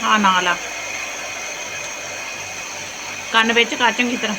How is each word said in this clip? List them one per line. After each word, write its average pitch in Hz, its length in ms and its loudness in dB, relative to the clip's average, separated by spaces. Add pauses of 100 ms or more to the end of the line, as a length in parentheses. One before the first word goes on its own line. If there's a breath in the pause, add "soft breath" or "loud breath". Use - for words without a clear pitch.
ਹਾਂ, 220 160 4
ਨਾਲ 185 300 6
ਆ। 175 80 2 (2750)
ਕੰਨ 226 200 6
ਵਿੱਚ 233 220 4
ਕਰ 240 180 4
ਚੰਗੀ 247 240 2
ਤਰ੍ਹਾਂ। 214 220 -2